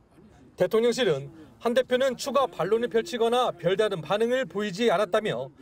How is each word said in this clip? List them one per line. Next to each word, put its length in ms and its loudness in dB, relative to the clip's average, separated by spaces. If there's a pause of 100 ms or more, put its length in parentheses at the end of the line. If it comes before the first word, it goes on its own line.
(560)
대통령실은 720 2 (280)
한 160 -2
대표는 420 2
추가 300 0
반론을 420 -2
펼치거나 640 0
별다른 480 0
반응을 460 0
보이지 440 -2
않았다며 600 0 (120)